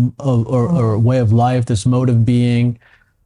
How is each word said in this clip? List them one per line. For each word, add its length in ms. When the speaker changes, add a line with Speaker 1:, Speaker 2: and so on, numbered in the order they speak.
Speaker 1:
of, 280
or, 220
or 260
Speaker 2:
Mm-hmm. 80
Speaker 1:
way 140
of 160
life, 320
this 200
mode 240
of 160
being, 540